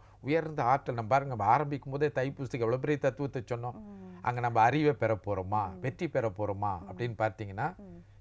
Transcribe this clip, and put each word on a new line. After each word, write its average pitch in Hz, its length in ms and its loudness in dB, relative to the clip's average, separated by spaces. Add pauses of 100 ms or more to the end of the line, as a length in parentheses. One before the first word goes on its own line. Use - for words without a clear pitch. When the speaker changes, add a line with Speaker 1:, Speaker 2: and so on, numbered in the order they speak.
(200)
Speaker 1:
உயர்ந்த 151 440 0
ஆற்றல். 131 300 2
நம்ம 113 160 -4
பாருங்க, 139 240 2
நம்ம 107 180 4
ஆரம்பிக்கும் 143 400 2
போதே 143 160 2
தைப்பூசத்துக்கு 135 440 -2
எவ்வளவு 120 280 2
பெரிய 147 180 0
தத்துவத்தை 135 480 -2
சொன்னோம். 120 260 -4
Speaker 2:
ம். - 500 -14
Speaker 1:
அங்க 123 180 -2
நம்ம 117 200 4
அறிவை 147 320 6
பெற 113 220 2
போறோமா, 95 640 -2
Speaker 2:
ம். 180 40 -16
Speaker 1:
வெற்றி - 280 -4
பெற 123 200 0
போறோமா 98 520 -2
Speaker 2:
ம். 95 80 -12
Speaker 1:
அப்படின்னு 110 300 -6
பார்த்தீங்கன்னா, 110 580 -2
Speaker 2:
ம். 175 260 -18 (180)